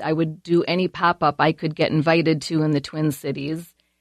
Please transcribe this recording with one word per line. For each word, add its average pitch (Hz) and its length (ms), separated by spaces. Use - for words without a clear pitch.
I 156 80
would 160 300
do 170 220
any 180 220
pop-up 170 520
I 151 140
could 160 220
get - 180
invited 160 500
to 160 200
in 156 100
the 143 100
Twin 156 280
Cities. 143 640